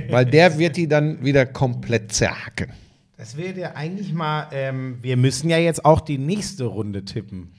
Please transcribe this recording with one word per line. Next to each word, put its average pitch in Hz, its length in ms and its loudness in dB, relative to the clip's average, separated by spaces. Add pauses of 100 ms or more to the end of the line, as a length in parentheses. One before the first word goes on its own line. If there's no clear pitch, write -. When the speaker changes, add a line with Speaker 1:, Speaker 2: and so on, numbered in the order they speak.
Speaker 1:
<laughs> 120 60 -8
Speaker 2:
weil 123 140 4
der 156 320 6
wird 156 200 2
die 170 100 0
dann 151 380 2
wieder 135 220 6
komplett 120 680 -2
zerhacken. - 560 -2 (480)
Speaker 1:
Das 117 200 -18
wäre 185 220 -8
ja 170 160 -8
eigentlich 170 380 -6
mal, 151 400 -2
ähm, 131 480 -6
wir 127 160 -2
müssen 131 320 2
ja 165 100 4
jetzt 165 260 0
auch 156 160 6
die 143 180 -4
nächste 165 460 -4
Runde 101 400 -6
tippen, 95 540 -10